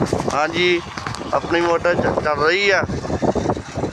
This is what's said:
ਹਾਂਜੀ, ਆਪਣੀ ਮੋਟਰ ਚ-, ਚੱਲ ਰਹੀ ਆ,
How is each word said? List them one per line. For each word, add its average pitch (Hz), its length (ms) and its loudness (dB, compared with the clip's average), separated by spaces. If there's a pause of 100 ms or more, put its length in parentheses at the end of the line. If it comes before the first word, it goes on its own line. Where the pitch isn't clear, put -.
(340)
ਹਾਂਜੀ, 170 480 2 (520)
ਆਪਣੀ 156 280 0
ਮੋਟਰ 170 340 2
ਚ-, - 280 0
ਚੱਲ 147 200 2
ਰਹੀ 190 260 4
ਆ, 180 140 4 (1080)